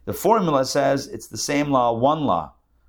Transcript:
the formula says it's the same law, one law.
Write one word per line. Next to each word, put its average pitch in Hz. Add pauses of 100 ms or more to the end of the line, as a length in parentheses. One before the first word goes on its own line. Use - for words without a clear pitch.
the 110
formula 170
says 139
it's -
the -
same 147
law, 120
one 139
law. 82 (340)